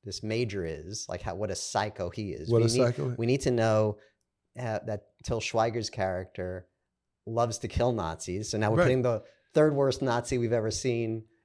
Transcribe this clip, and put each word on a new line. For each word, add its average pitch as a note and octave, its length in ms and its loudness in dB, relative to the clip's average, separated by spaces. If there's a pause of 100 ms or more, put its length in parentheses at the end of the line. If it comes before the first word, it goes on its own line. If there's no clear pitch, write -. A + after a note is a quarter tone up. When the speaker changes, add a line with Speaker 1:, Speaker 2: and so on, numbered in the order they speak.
Speaker 1:
this G2+ 200 -10
major G#2+ 420 -2
is, D#2+ 440 -8
like, F2+ 120 -6
how, F2+ 140 -6
what G2 160 -4
a F2+ 40 -4
psycho G2+ 540 -4
he G#2 220 -6
is. - 180 -8
Speaker 2:
What A#2 120 6
Speaker 1:
We - 20 6
Speaker 2:
a A#2 80 4
Speaker 1:
need, A#2+ 60 2
Speaker 2:
psycho. B2 400 2
Speaker 1:
we A#2 80 0
need C3 160 2
to C3 100 2
know, G#2+ 460 4 (640)
uh, A2 280 -4
that G#2 200 -6 (160)
Till A#2 180 -2
Schweiger's A2+ 500 0
character F#2 760 -4 (600)
loves A2+ 320 0
to - 80 -6
kill B2 240 2
Nazis. F#2 580 -4
So A2 80 -2
now G#2+ 140 2
we're A2 60 4
Speaker 2:
Right. F3 80 4
Speaker 1:
putting B2+ 180 4
the A#2 200 0 (300)
third D#3 220 6
worst C3+ 260 2
Nazi A#2+ 360 0
we've A#2 160 2
ever A2 180 0
seen A2+ 540 -2 (200)